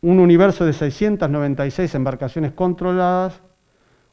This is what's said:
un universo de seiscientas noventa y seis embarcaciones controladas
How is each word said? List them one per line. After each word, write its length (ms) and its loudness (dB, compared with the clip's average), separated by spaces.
un 200 4
universo 440 4
de 60 2
seiscientas 580 -2
noventa 380 -2
y 40 -6
seis 220 -4
embarcaciones 600 -6
controladas 880 -4